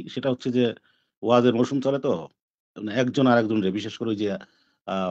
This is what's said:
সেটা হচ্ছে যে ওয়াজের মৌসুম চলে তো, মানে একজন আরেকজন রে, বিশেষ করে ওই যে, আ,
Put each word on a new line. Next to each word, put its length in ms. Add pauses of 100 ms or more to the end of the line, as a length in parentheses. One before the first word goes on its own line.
সেটা 200
হচ্ছে 220
যে 120 (600)
ওয়াজের 300
মৌসুম 280
চলে 180
তো, 120 (680)
মানে 160
একজন 340
আরেকজন 320
রে, 120
বিশেষ 240
করে 140
ওই 60
যে, 160
আ, 60 (720)